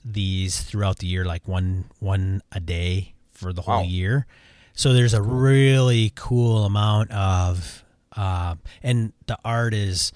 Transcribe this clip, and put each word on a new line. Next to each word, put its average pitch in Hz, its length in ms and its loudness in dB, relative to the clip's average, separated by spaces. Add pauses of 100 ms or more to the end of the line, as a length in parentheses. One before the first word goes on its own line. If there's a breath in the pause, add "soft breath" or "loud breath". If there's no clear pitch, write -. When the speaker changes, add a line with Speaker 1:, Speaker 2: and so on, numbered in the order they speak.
Speaker 1:
these 95 580 -2
throughout 101 380 -2
the 90 80 -6
year, 92 160 -2
like, 87 240 -4
one, 92 380 -2 (120)
one 95 420 0 (120)
a - 80 -6
day 90 540 -4 (180)
for 92 200 -10
the 87 100 -8
whole 117 160 0
Speaker 2:
Wow. 101 40 0
Speaker 1:
year. 92 440 -2 (460 soft breath)
So 135 200 2
there's 123 200 4
a 110 60 2
Speaker 2:
Cool. 101 80 -2
Speaker 1:
really 127 880 4
cool 117 500 2
amount 104 460 2
of, 90 720 -2 (320)
uh, 90 380 -4 (260 loud breath)
and 117 320 -2 (140)
the 107 180 -6
art 117 300 0
is 98 420 -2